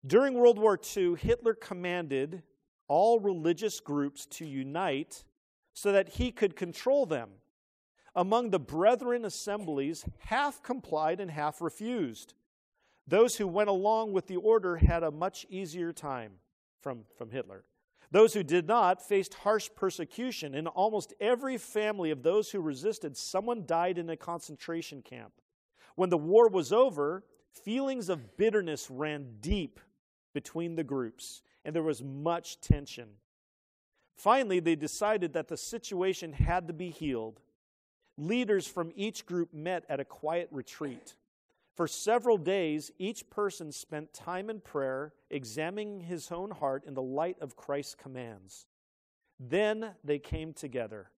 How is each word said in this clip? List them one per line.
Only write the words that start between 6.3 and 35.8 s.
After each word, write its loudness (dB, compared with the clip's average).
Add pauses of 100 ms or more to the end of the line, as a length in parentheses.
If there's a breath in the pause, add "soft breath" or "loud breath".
could 2
control 0
them. -2 (880 soft breath)
Among 2
the 2
Brethren 2
assemblies, -4 (140)
half -2
complied -2
and -6
half -4
refused. -4 (760)
Those 6
who 0
went 2
along 2
with 0
the -8
order 4
had 6
a 0
much -6
easier -6
time -10 (480)
from, -8 (120)
from -12
Hitler. -10 (480 soft breath)
Those 8
who 0
did 2
not 4
faced 0
harsh 0
persecution. -4
In -4
almost -2
every 0
family -2
of -4
those 2
who -2
resisted, -4
someone -4
died 2
in -4
a -4
concentration -8
camp. -18 (640 soft breath)
When 2
the 4
war 8
was 2
over, 2 (260)
feelings -4
of -4
bitterness 0
ran -6
deep -2 (560)
between -6
the -2
groups, -6 (240)
and -8
there 2
was -2
much -4
tension. -2 (1080)
Finally, 4
they 4
decided -2
that -2
the -6
situation -4